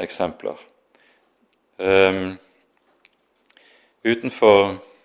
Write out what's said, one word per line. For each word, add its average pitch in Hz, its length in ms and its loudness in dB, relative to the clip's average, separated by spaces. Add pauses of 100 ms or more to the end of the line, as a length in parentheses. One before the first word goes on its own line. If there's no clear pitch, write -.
eksempler. - 560 -10 (1200)
Ehm, 95 540 2 (1700)
utenfor 107 800 2 (240)